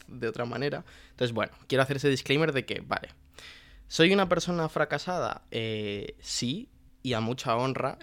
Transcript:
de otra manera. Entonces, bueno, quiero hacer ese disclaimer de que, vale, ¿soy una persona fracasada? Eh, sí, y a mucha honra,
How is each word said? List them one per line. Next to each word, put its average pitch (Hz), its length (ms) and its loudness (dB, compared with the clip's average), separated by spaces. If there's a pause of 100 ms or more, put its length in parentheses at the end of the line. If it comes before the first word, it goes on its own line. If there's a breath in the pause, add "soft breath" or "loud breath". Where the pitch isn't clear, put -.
de 120 200 -6
otra 120 180 -4
manera. 139 400 -4 (240 loud breath)
Entonces, 120 240 -2
bueno, 104 200 0 (140)
quiero 131 140 4
hacer 135 160 2
ese 143 120 4
disclaimer 143 440 2
de 131 120 0
que, - 200 -6
vale, - 240 -4 (800 loud breath)
¿soy 170 260 6
una 196 160 4
persona 170 400 2
fracasada? 156 800 -2
Eh, 107 680 -4
sí, 147 500 -4 (320)
y 123 120 -2
a 110 60 0
mucha 117 360 0
honra, 127 460 -2